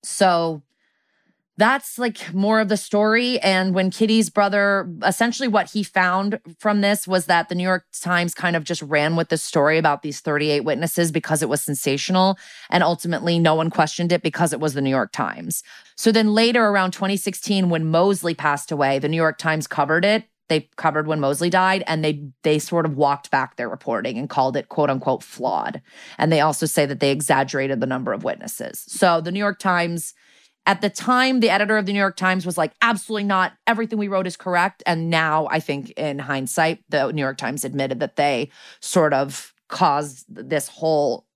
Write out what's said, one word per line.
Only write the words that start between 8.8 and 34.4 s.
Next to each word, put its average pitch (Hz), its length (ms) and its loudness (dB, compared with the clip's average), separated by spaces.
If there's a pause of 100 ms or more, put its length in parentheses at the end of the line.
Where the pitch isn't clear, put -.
ran 151 320 0
with 165 140 0
the 165 80 0
story 156 420 2
about 151 240 0
these 143 160 -8
thirty-eight 147 440 0
witnesses 160 480 0
because 151 300 -2
it 143 80 -2
was 143 120 0
sensational. 185 760 0 (320)
And 175 140 2
ultimately, 170 560 0
no 160 160 6
one 160 160 0
questioned 170 400 0
it 175 100 2
because 160 320 0
it 127 60 -6
was 147 160 -2
the 143 60 -2
New 135 100 0
York 131 200 0
Times. - 520 -6 (320)
So - 160 2
then 214 240 4
later, 233 320 4
around 190 240 2
twenty 196 260 -2
sixteen, 190 520 -2
when 160 200 0
Mosley 170 460 2
passed 147 360 -2
away, 139 280 2
the 147 100 -2
New 160 80 0
York 160 220 0
Times 156 260 -2
covered 156 400 0
it. 214 200 2 (240)
They 156 260 0
covered 151 320 -2
when 156 140 -2
Mosley 143 280 0
died, 185 380 2
and 156 160 -2
they, 151 220 -2 (180)
they 156 160 4
sort 165 260 0
of 147 120 -2
walked 143 340 0
back 135 240 -2
their 120 140 -6
reporting 113 480 -4
and 139 120 -6
called 135 280 0
it, 127 100 -6
quote 147 220 0
unquote, 131 340 -2
flawed. 98 580 -4 (360)
And 160 120 0
they 160 120 4
also 156 240 2
say 147 220 2
that 139 120 -6
they 139 120 2
exaggerated 135 680 0
the 127 60 0
number 131 260 -4
of - 140 -6
witnesses. - 600 -8
So 170 360 2
the 170 100 -6
New 196 80 -4
York 202 200 -2
Times, 170 540 -2 (520)
at 190 160 2
the 208 80 0
time, 254 500 0
the 220 100 4
editor 208 280 2
of 208 80 0
the 202 80 -2
New 202 60 0
York 190 180 0
Times 185 280 0
was 180 120 -4
like, 160 240 -2
"Absolutely 220 420 -2
not. 190 300 0 (120)
Everything 226 320 -2
we 202 120 -4
wrote 190 180 -2
is 175 80 -8
correct." 180 500 -2